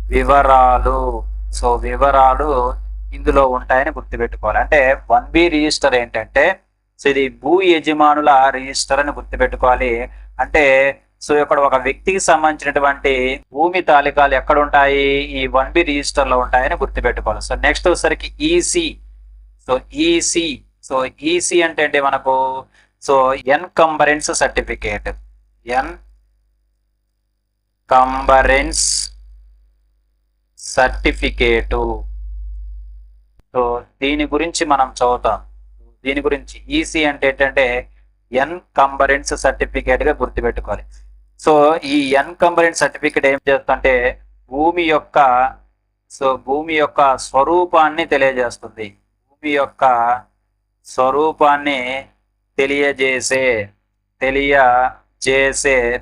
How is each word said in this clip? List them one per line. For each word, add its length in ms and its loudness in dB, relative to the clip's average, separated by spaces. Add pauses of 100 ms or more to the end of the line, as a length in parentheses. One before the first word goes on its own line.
వివరాలు. 1160 2 (380)
So, 140 2
వివరాలు 1000 2 (400)
ఇందులో 340 2
ఉంటాయని 440 -2
గుర్తుపెట్టుకోవాలి. 680 -6
అంటే 440 2 (100)
వన్ 140 2
బి 240 2
రిజిస్టర్ 460 0
ఏంటంటే, 640 -2 (420)
so, 60 -2
ఇది 220 0
భూ 320 0
యజమానుల 880 4
రిజిస్టర్ 500 -4
అని 120 -2
గుర్తుపెట్టుకోవాలి. 1000 -2 (300)
అంటే, 600 2 (220)
so, 200 0
ఇక్కడ 180 0
ఒక 160 2
వ్యక్తికి 440 -2
సంబంధించినటువంటి 1200 0 (100)
భూమి 280 -2
తాలూకాలు 540 2
ఎక్కడ 240 0
ఉంటాయి? 640 2
ఈ 240 -6
వన్ 240 -2
బి 120 2
రిజిస్టర్లో 560 -2
ఉంటాయని 360 0
గుర్తుపెట్టుకోవాలి. 640 -4
So, 200 -8
నెక్స్ట్ 280 0
వచ్చేసరికి 540 -2
ఈసీ. 560 -2 (720)
So, 120 -2 (120)
ఈసీ. 680 -2 (220)
So, 280 -4 (100)
ఈసీ 400 0
అంటే 220 0
ఏంటి 180 0
మనకు? 640 -2 (380)
So, 440 2
ఎన్కంబరెన్స్ 840 0
సర్టిఫికేట్. 760 -4 (560)
ఎన్కంబరెన్స్ 3500 -2 (1500)
సర్టిఫికేటు. 1500 -2 (1500)
So, 260 -2 (200)
దీని 220 -2
గురించి 420 -4
మనం 340 0
చదువుతాం. 420 0 (640)
దీని 160 -4
గురించి 460 -6
ఈసీ 360 -2
అంటే 240 0
ఏంటంటే 600 0 (440)
ఎన్కంబరెన్స్ 1040 0
సర్టిఫికేట్గా 840 -2
గుర్తుపెట్టుకోవాలి. 640 -6 (600)
So, 380 4
ఈ 320 0
ఎన్కంబరెన్స్ 640 0
సర్టిఫికేట్ 460 -2
ఏం 140 2 (100)
చేస్తుందంటే 720 0 (300)
భూమి 320 0
యొక్క, 680 2 (600)
so, 220 -2
భూమి 380 -6
యొక్క 440 2
స్వరూపాన్ని 880 0
తెలియజేస్తుంది. 880 -2 (340)
భూమి 200 -10
యొక్క 720 0 (640)
స్వరూపాన్ని 1200 0 (520)
తెలియజేసే, 1120 0 (520)
తెలియజేసే, 1800 0